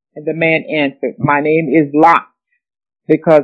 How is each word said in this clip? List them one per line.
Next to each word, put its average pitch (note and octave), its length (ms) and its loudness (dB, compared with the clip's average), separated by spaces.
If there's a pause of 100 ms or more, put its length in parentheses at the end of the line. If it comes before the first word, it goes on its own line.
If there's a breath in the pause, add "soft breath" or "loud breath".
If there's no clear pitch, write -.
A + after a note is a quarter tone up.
(160)
And D#3 100 -14
the D#3+ 80 -4
man D#3+ 360 -2
answered, C#3 480 -4
"My C#3+ 220 -2
name D#3 300 -2
is C#3+ 240 0
Lot, D#3+ 340 2 (800)
because D#3 360 2